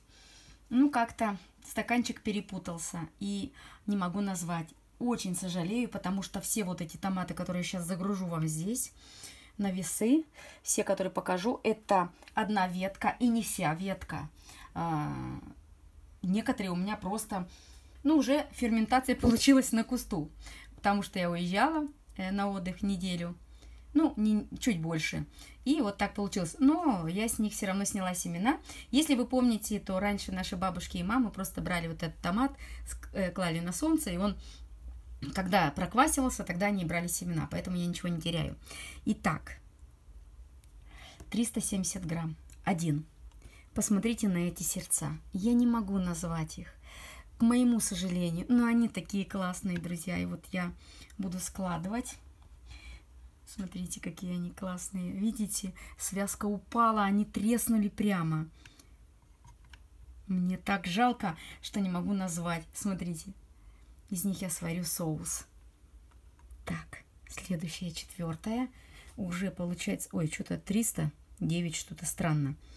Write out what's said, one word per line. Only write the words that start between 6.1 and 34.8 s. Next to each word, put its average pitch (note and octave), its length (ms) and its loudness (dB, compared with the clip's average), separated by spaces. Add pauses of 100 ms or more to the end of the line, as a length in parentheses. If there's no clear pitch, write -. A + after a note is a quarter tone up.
что F#3 200 -6
все - 220 2
вот F3+ 180 -4
эти D#3+ 160 -8
томаты, F#3 360 -2
которые F3+ 280 -4
я E3+ 60 -4
щас F3 180 -4
загружу F#3 420 -2
вам D#3+ 200 0
здесь F3 440 -2 (680)
на G3 140 0
весы, A3+ 540 2 (360)
все, - 220 2
которые F#3+ 280 0
покажу, F#3 520 0
это G3 480 2 (240)
одна G3 320 2
ветка F#3+ 520 -2
и B3 80 4
не A3+ 140 4
вся D#3+ 320 0
ветка. F3 560 -6 (460)
А, D#3 360 0 (1120)
некоторые G3 500 2
у F3 40 0
меня G3 200 -2
просто, G3 520 -4 (560)
ну, D#4 140 6
уже C#4+ 340 4
ферментация A#3+ 640 4
получилась B3+ 560 6
на A3+ 120 4
кусту, G#3+ 460 -4 (460)
потому G3+ 260 2
что - 180 -4
я F3 100 2
уезжала, G#3 580 2 (300)
э, F#3+ 140 -2
на G3+ 180 2
отдых F#3 320 -4
неделю, F3+ 540 -2 (580)
ну, D#4 240 6
не, G#3+ 300 4 (120)
чуть G3 200 0
больше. D#3+ 460 -2 (400)
И D4 160 4
вот G#3 160 0
так G3 160 0
получилось. F#3+ 460 -2
Но C4+ 480 6
я G3+ 200 0
с - 120 0
них G#3+ 140 0
всё G#3 140 -4
равно G3 180 0
сняла F#3 280 0
семена. F3+ 460 0 (320)
Если D4 240 4
вы A#3+ 100 2
помните, A3+ 540 2
то F#3+ 200 -2
раньше G3+ 320 0
наши F#3 240 -4
бабушки F3+ 420 -4
и F3 60 -2
мамы A3 280 2
просто F#3 300 -6
брали E3+ 260 -2
вот E3 160 -8
этот D#3+ 180 -4
томат, A#3 300 2 (340)
ск-, - 280 -10
э, F#3 180 0
клали E3+ 280 0
на F3 140 -2
солнце, D#4 380 2
и E3+ 60 -2
он, G3 200 0 (960)